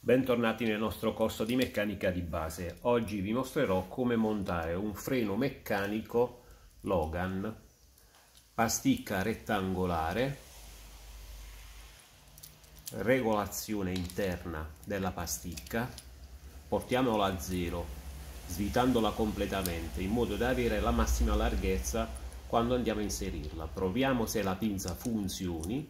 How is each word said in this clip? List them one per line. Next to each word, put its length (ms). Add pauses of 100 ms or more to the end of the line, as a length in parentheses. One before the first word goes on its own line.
Bentornati 600
nel 160
nostro 340
corso 300
di 100
meccanica 560
di 120
base. 580
Oggi 400
vi 120
mostrerò 540
come 300
montare 580
un 200
freno 420
meccanico 1040 (380)
Logan, 760 (960)
pasticca 680
rettangolare, 1160 (2500)
regolazione 1000
interna 760 (140)
della 300
pasticca, 760 (760)
portiamola 600
a 120
zero, 480 (640)
svitandola 640
completamente 880
in 100
modo 240
da 140
avere 320
la 100
massima 460
larghezza 720 (400)
quando 260
andiamo 240
a 60
inserirla. 640
Proviamo 580
se 160
la 140
pinza 400
funzioni 920